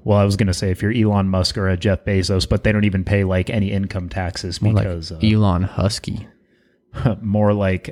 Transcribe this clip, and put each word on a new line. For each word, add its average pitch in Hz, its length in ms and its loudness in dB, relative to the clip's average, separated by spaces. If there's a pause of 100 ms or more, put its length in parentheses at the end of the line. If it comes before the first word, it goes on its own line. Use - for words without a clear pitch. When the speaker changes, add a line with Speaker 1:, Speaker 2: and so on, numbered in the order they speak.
Speaker 1:
Well, 104 120 2
I 101 80 6
was 101 120 2
gonna 98 180 0
say 98 160 -2
if 90 100 -2
you're 104 120 0
Elon 104 360 2
Musk 95 300 0
or 98 100 0
a 95 80 0
Jeff 92 280 0
Bezos, 95 440 0
but 107 140 0
they 107 80 2
don't 104 140 2
even 95 180 0
pay, 101 220 0
like, 92 260 0
any 101 220 0
income 95 360 -4
taxes 90 540 -6
Speaker 2:
More 107 120 2
like 104 100 2
Speaker 1:
because, 85 260 -6
uh, 82 140 -12
Speaker 2:
Elon 104 400 4
Husky. - 640 -4 (760)
Speaker 1:
<laughs> 104 180 -2
More 104 300 2
like, 95 400 -2